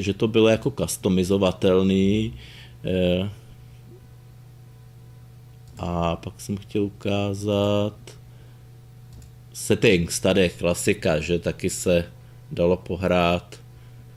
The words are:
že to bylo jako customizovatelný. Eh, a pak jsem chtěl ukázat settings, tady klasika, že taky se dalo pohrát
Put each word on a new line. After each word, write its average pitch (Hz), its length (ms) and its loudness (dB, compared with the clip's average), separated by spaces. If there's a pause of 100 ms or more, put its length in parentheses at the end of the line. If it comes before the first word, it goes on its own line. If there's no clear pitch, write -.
že 98 120 -2
to 113 140 0
bylo 110 200 4
jako 110 220 0
customizovatelný. 95 1600 0 (500)
Eh, 92 460 0 (2500)
a 85 380 -2
pak - 240 -12
jsem 104 160 -6
chtěl 101 260 -4
ukázat 101 1120 -2 (1600)
settings, 95 680 2
tady 92 380 4
klasika, 85 600 0
že 85 180 -2
taky 85 320 -4
se 85 340 0 (480)
dalo 87 240 2
pohrát 87 800 0 (600)